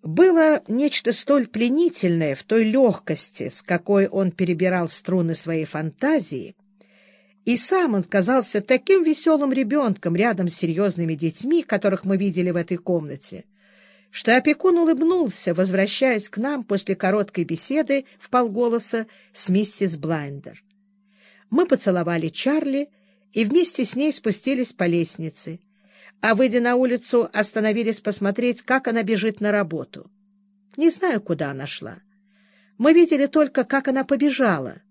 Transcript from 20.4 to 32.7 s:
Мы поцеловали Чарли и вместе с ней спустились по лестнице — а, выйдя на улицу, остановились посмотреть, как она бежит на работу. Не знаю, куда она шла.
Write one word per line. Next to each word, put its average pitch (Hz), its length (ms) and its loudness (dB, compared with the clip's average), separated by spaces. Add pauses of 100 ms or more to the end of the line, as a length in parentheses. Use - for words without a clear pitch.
Мы 320 180 2
поцеловали 170 600 0
Чарли 285 640 -2 (420)
и 220 120 0
вместе 285 400 0
с - 100 -4
ней 285 180 0
спустились 254 600 -4
по - 120 -4
лестнице — 165 760 -4 (600)
а, 220 160 2
выйдя 240 240 2
на 240 160 0
улицу, 240 560 0
остановились 214 680 -2
посмотреть, 214 640 -2
как 262 240 -2
она 226 160 -2
бежит 208 380 -2
на 208 100 0
работу. 170 580 -4 (680)
Не 320 120 4
знаю, 320 320 0
куда 151 300 -4
она 135 160 -10
шла. - 300 -14 (840)